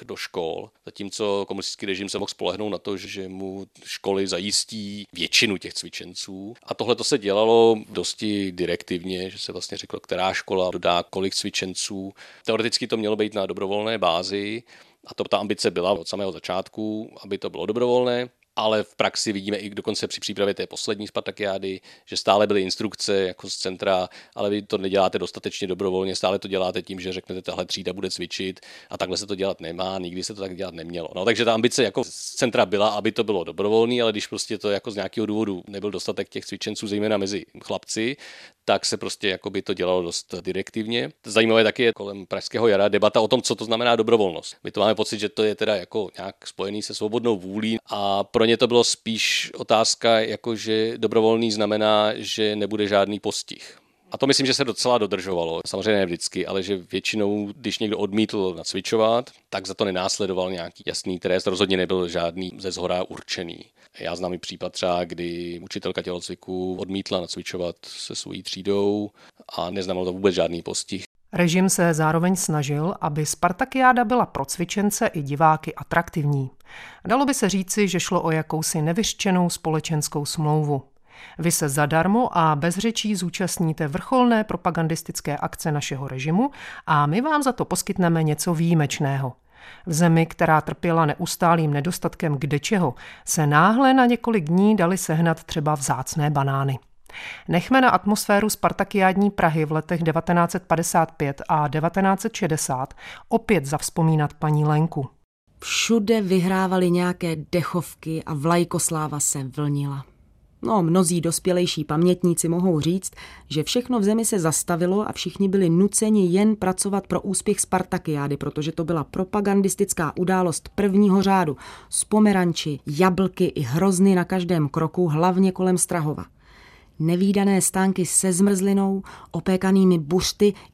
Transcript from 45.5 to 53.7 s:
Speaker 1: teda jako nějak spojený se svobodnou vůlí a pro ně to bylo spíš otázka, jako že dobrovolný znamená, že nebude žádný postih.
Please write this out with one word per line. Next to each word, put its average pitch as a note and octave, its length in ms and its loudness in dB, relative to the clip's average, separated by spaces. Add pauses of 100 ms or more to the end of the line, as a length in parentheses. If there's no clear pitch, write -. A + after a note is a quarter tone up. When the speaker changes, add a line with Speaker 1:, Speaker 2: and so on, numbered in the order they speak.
Speaker 1:
teda G#2+ 220 0
jako F#2+ 420 -6
nějak F#2+ 280 -14
spojený G2+ 360 -6
se G#2 120 -10
svobodnou A2 440 0
vůlí G#2+ 400 -4 (120)
a G3 340 0
pro A2 200 2
ně A2+ 120 6
to B2 100 4
bylo A#2+ 180 6
spíš - 720 -2
otázka, A2+ 640 4
jako A2+ 360 -4
že A2 420 -2
dobrovolný A2+ 540 4
znamená, G#2+ 600 2
že G#2+ 420 -2
nebude G#2 320 -2
žádný G2+ 320 2
postih. - 580 -8 (320)